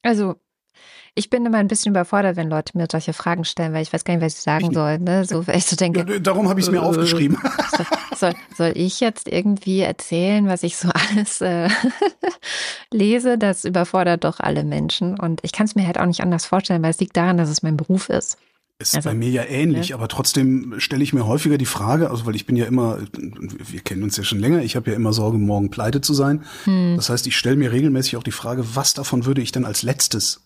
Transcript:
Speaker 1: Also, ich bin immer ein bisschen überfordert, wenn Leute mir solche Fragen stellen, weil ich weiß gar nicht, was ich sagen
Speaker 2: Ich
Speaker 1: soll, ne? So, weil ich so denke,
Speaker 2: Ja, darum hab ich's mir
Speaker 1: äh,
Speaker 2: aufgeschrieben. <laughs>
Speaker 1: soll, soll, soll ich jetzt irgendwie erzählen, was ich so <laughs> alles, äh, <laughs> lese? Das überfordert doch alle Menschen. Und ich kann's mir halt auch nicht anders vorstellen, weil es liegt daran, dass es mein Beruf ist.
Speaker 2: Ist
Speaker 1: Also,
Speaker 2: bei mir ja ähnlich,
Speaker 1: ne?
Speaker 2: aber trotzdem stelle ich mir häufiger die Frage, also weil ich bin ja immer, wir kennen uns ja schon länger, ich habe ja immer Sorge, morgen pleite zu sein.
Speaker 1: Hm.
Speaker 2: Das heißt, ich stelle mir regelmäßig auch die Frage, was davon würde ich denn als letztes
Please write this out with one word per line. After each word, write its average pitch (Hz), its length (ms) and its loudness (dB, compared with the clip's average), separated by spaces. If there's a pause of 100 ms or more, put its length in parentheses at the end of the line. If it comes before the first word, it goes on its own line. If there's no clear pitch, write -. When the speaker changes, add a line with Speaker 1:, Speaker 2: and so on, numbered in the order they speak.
Speaker 1:
Also, 208 320 0 (800)
ich 208 120 -4
bin 240 160 2
immer 226 140 2
ein 202 100 4
bisschen 214 220 0
überfordert, 190 440 2
wenn 160 140 -2
Leute 156 280 -2
mir 170 140 0
solche 160 220 -2
Fragen 170 320 -2
stellen, 160 280 -4
weil 156 80 -2
ich - 120 -6
weiß 165 100 -4
gar 175 120 0
nicht, 165 80 2
was 156 120 0
ich - 60 -14
sagen 156 260 0
Speaker 2:
Ich 165 60 0
Speaker 1:
soll, 156 260 0
ne? 175 260 2
So, 170 220 -4
weil - 100 4
ich 180 80 2
so 175 120 0
denke, 175 300 2
Speaker 2:
Ja, 202 120 -2
darum 190 300 2
hab 190 80 2
ich's 180 120 2
mir 175 80 4
Speaker 1:
äh, 160 40 2
Speaker 2:
aufgeschrieben. 165 560 4 (200)
<laughs> 302 200 -2
Speaker 1:
soll, 175 80 0 (320)
soll, 175 160 2 (220)
soll 170 200 2
ich 185 240 -2
jetzt 226 300 0
irgendwie 190 500 0
erzählen, 185 680 0
was 180 160 0
ich 175 140 -4
so 175 120 0 (120)
<laughs> 202 100 -2
alles, 208 300 0
äh, 175 280 0 (640)
<laughs> - 580 -10
lese? 233 460 4
Das 202 280 0
überfordert 175 600 2
doch 160 140 -2
alle 147 240 0
Menschen. 151 560 -2
Und 165 240 -2
ich 165 100 -8
kann's 214 220 0
mir 190 120 4
halt 175 100 0
auch - 80 2
nicht 170 160 2
anders 175 240 0
vorstellen, 180 380 0
weil 160 80 2
es - 80 -2
liegt - 180 -2
daran, 175 200 4
dass 160 120 2
es 160 140 -2
mein 156 140 0
Beruf 185 320 0
ist. - 280 -4 (400)
Speaker 2:
Ist - 160 -4
Speaker 1:
Also, 151 160 -2
Speaker 2:
bei 113 60 -2
mir 117 140 0
ja 123 160 0
ähnlich, 156 460 0
Speaker 1:
ne? 131 40 -8
Speaker 2:
aber 113 140 -6
trotzdem 131 720 0
stelle 135 200 -2
ich 139 120 0
mir 120 120 2
häufiger 147 320 2
die 131 80 0
Frage, 135 440 0
also 117 160 -6
weil 107 100 -2
ich 107 100 -8
bin 123 120 2
ja 117 80 2
immer, 117 320 0 (160)
wir - 680 -12
kennen 95 240 -6
uns 104 140 -4
ja 101 80 -6
schon 101 140 -2
länger, 147 240 2
ich 113 120 -4
habe 120 140 -2
ja 107 80 -2
immer 110 160 2
Sorge, 110 240 0
morgen 101 320 2
pleite 117 320 -2
zu 147 120 0
sein. 143 300 2 (220)
Speaker 1:
Hm. 180 320 4
Speaker 2:
Das 117 120 -2
heißt, 120 160 -2
ich 127 120 -2
stelle 127 180 2
mir 131 160 2
regelmäßig 131 460 2
auch 113 60 -10
die 120 100 -4
Frage, 117 420 -6
was 135 180 2
davon 127 320 -2
würde 135 160 2
ich - 120 -6
denn 127 100 -2
als 110 180 -2
letztes - 640 -2